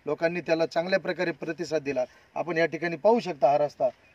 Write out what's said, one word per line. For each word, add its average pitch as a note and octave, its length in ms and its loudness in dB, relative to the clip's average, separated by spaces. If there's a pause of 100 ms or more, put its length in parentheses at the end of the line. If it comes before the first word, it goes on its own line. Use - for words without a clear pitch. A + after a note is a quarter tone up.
लोकांनी E3 360 0
त्याला E3 240 0
चांगल्या F3+ 340 -2
प्रकारे E3 320 -2
प्रतिसाद D#3 500 -6
दिला. C3 220 -2 (320)
आपण D#3+ 220 -4
या E3 80 4
ठिकाणी E3 300 -4
पाहू A3+ 240 4
शकता D3+ 320 2
हा D3 60 4
रस्ता D3 280 0 (280)